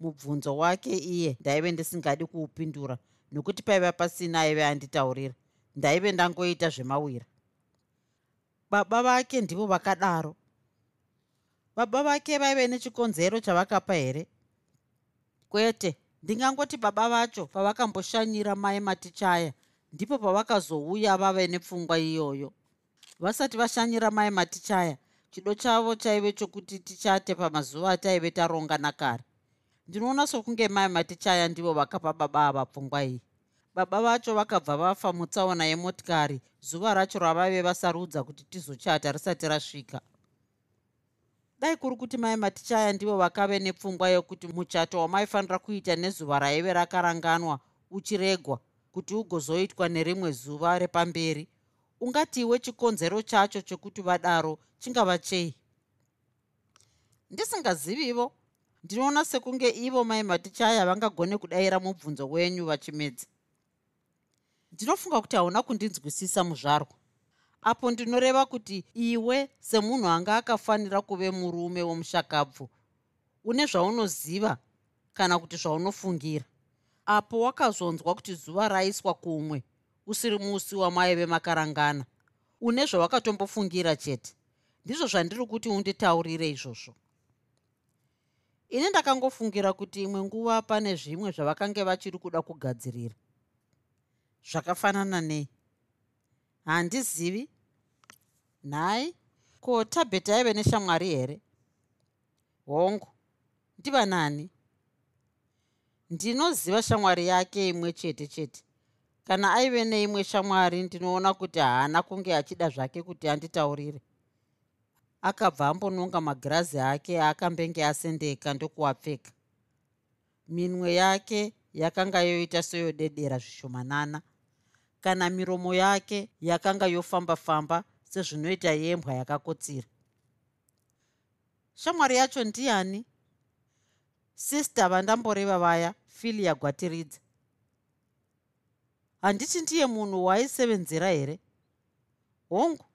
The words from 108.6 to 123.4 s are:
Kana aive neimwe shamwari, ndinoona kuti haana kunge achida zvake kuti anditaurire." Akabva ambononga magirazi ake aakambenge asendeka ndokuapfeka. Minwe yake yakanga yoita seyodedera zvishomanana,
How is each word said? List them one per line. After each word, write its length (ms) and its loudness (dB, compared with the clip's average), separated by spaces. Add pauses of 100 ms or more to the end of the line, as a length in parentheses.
Kana 300 4
aive 300 4
neimwe 400 0
shamwari, 580 2
ndinoona 520 0
kuti 240 -6
haana 440 4
kunge 340 -2
achida 320 -2
zvake 340 -6
kuti 260 -8
anditaurire." 720 -2 (1200)
Akabva 460 2
ambononga 520 -2
magirazi 580 -2
ake 440 -2
aakambenge 640 0
asendeka 680 -2
ndokuapfeka. 760 -4 (1200)
Minwe 460 -2
yake 580 2 (220)
yakanga 480 0
yoita 400 2
seyodedera 760 -4
zvishomanana, 840 -6 (800)